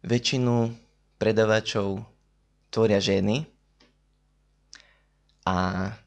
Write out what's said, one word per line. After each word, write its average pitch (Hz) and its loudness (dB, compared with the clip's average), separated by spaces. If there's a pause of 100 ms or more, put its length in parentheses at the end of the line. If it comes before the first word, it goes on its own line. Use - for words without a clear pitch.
Väčšinu 120 0 (400)
predavačov 107 0 (640)
tvoria 104 2
ženy 101 0 (2000)
a 92 -2 (180)